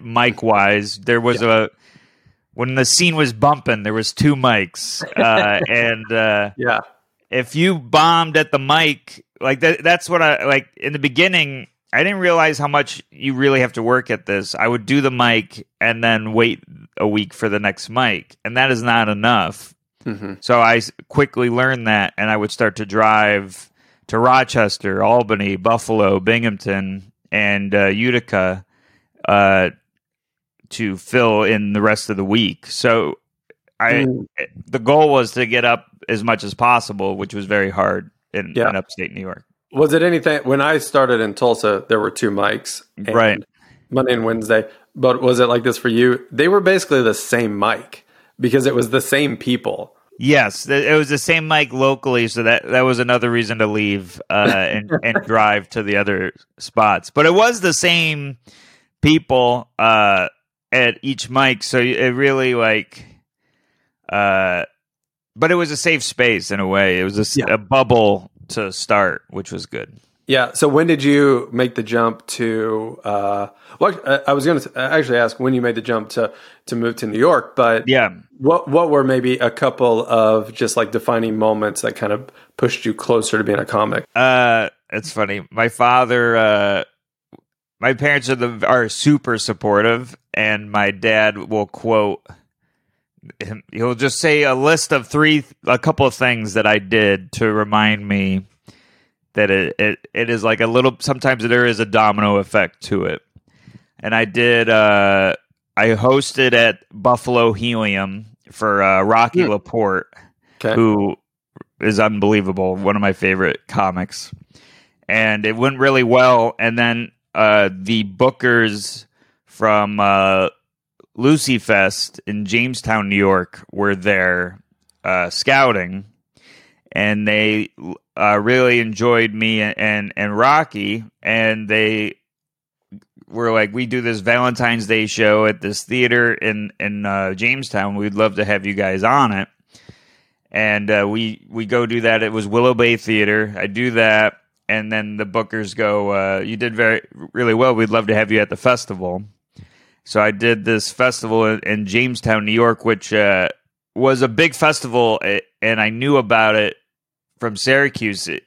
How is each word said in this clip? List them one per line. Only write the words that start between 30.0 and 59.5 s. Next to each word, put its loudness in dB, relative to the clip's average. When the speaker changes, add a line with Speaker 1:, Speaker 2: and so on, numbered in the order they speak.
Speaker 1:
to -6
fill 2
in 0
the -2
rest 0
of -6
the -2
week. 0
So -2
I, 0
Speaker 2:
Mm. -4
Speaker 1:
the -6
goal 4
was 2
to -2
get 0
up 0
as -2
much -2
as -10
possible, 0
which -10
was -10
very -2
hard -2
in, -8
Speaker 2:
Yeah. -2
Speaker 1:
in -4
upstate -10
New -14
York. -14
Speaker 2:
Was 2
it 2
anything, 0
when 0
I 2
started 2
in -4
Tulsa, 0
there 0
were -2
two -2
mics, -4
and -4
Speaker 1:
Right. 2
Speaker 2:
Monday 0
and 0
Wednesday. 0
But 0
was 2
it 4
like 0
this -2
for -4
you? 2
They 0
were 4
basically 2
the 2
same -4
mic -4
because 2
it 0
was 0
the 0
same -2
people. -6
Speaker 1:
Yes, 0
th-, 0
it 2
was 0
the 0
same -2
mic 0
locally, 0
so -4
that, 0
that 2
was 2
another 0
reason -2
to 2
leave, -4
uh, -4
Speaker 2:
<laughs> 2
Speaker 1:
and, -4
and 0
drive 2
to -6
the -2
other -2
spots. 0
But 2
it 4
was 2
the 0
same -2
people, 2